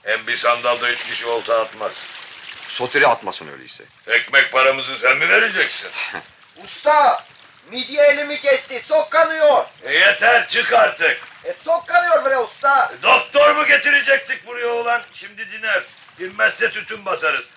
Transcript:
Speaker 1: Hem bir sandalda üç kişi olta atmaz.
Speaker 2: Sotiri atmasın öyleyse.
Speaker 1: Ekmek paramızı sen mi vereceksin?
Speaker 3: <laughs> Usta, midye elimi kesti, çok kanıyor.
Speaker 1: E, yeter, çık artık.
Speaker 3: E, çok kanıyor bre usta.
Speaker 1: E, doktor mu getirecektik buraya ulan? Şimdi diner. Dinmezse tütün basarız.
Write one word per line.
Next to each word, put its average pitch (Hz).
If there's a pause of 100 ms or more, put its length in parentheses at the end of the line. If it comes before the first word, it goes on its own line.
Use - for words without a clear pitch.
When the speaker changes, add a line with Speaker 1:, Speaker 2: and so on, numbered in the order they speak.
Speaker 1:
Hem 110
bir 120
sandalda 120
üç 120
kişi 117
olta 117
atmaz. 107 (720)
Speaker 2:
Sotiri 139
atmasın 95
öyleyse. - (220)
Speaker 1:
Ekmek 120
paramızı 135
sen 131
mi 165
vereceksin? 190 (340)
Speaker 3:
<laughs> -
Usta, - (440)
midye 254
elimi 294
kesti, 262
çok 302
kanıyor. 311 (180)
Speaker 1:
E, 139
yeter, 208
çık 226
artık. 165 (240)
Speaker 3:
E, 262
çok 330
kanıyor 339
bre 269
usta. 269
Speaker 1:
E, -
doktor 294
mu 294
getirecektik 277
buraya 240
ulan? 233 (100)
Şimdi 208
diner. 214 (340)
Dinmezse 214
tütün 208
basarız. 160 (120)